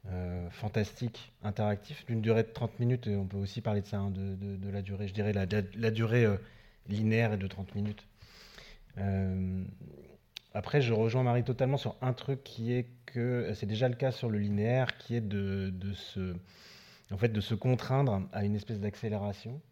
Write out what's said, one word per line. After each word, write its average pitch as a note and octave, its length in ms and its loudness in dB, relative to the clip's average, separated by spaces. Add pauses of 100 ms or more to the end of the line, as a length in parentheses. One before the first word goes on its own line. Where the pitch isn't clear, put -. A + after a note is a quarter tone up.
euh, F2+ 420 -4
fantastiques, - 880 -4
interactifs, G#2 640 -2
d'une A2+ 160 0
durée A2+ 220 4
de A2 60 -2
trente - 300 -6
minutes, A#2+ 280 2
et G2+ 80 2
on G2 100 0
peut F#2+ 120 -4
aussi G2 240 -4
parler G#2 200 2
de F#2 60 -8
ça, G#2+ 100 -4
hein, G2 140 -2
de, F#2+ 240 -4
de, G2 200 -6
de F#2+ 140 -6
la G2 140 -4
durée, G2 240 -4
je F#2 60 -6
dirais G#2 200 2
la, G2 140 2
la, G#2 140 2 (140)
la A2+ 160 2
durée, A2+ 340 4
euh, G2+ 120 4 (500)
linéaire A2 460 4
est G#2 40 0
de F#2+ 100 -2
trente F#2+ 260 -8
minutes. G#2 340 -4 (920)
Euh, F#2+ 640 0 (920)
après, C#3 280 2
je A#2+ 120 4
rejoins A2+ 300 4
Marie A#2+ 200 4
totalement C3 340 2
sur - 240 -4
un B2+ 120 2
truc C3 300 -4
qui A2+ 280 -4
est B2 160 2 (200)
que, B2 480 0
c'est G#2+ 100 -6
déjà A2 240 2
le A#2+ 60 0
cas C3 160 0
sur A#2+ 180 -2
le G#2+ 80 2
linéaire, G#2 600 2
qui - 180 -6
est A#2 60 2
de, G2 520 0
de F#2+ 200 -6
se, F#2 420 -6 (760)
en G2+ 60 -4
fait, A#2 120 4
de G#2+ 120 2
se A2+ 140 0
contraindre B2 760 2
à G2+ 140 0
une G#2 100 2
espèce G#2 240 -4
d'accélération G#2 800 -4 (120)